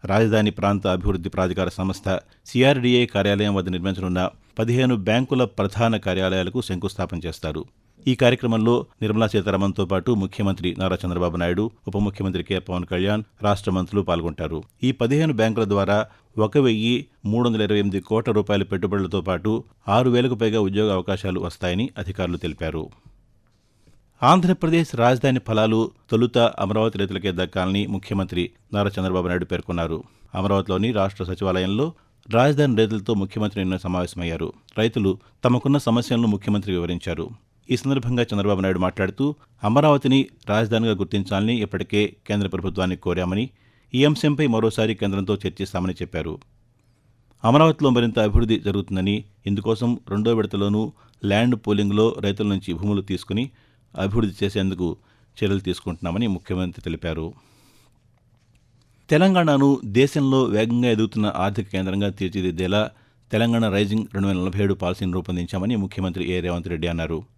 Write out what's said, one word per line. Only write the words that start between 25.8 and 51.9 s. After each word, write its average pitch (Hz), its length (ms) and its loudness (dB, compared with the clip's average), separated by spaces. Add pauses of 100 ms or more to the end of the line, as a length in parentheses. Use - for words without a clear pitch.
తొలుత 117 280 2
అమరావతి 110 600 2
రైతులకే 98 360 -2
దక్కాలని 92 520 -2
ముఖ్యమంత్రి 95 640 -4 (220)
నారా 101 260 2
చంద్రబాబు 92 300 0
నాయుడు 90 160 0
పేర్కొన్నారు. 85 600 -6 (300)
అమరావతిలోని 98 580 0
రాష్ట్ర 98 320 -2
సచివాలయంలో 95 680 -2 (380)
రాజధాని 135 460 4
రైతులతో 110 380 0
ముఖ్యమంత్రి 101 460 -4
నిన్న 92 160 -2
సమావేశమయ్యారు. 87 760 -4 (260)
రైతులు 110 400 0 (260)
తమకున్న 127 340 2
సమస్యలను 120 480 0
ముఖ్యమంత్రికి 101 520 0
వివరించారు. 85 520 -6 (400)
ఈ 127 60 0
సందర్భంగా 123 460 -2
చంద్రబాబు 101 380 0
నాయుడు 95 180 0
మాట్లాడుతూ, 95 560 -2 (300)
అమరావతిని 135 600 4 (220)
రాజధానిగా 110 440 0
గుర్తించాలని 101 680 -2
ఇప్పటికే 101 560 -2 (100)
కేంద్ర 101 220 -2
ప్రభుత్వాన్ని 92 480 -4
కోరామని, 90 540 -2 (440)
ఈ 131 100 4
అంశంపై 147 420 2
మరోసారి 110 480 0
కేంద్రంతో 98 400 -2
చర్చిస్తామని 92 580 -4
చెప్పారు. 80 460 -8 (1080)
అమరావతిలో 147 460 6
మరింత 120 280 2
అభివృద్ధి 107 400 4
జరుగుతుందని, 98 640 -2 (220)
ఇందుకోసం 107 520 0 (120)
రెండో 107 240 0
విడతలోనూ 104 580 -2 (320)
ల్యాండ్ 110 320 2
పూలింగ్లో 104 640 2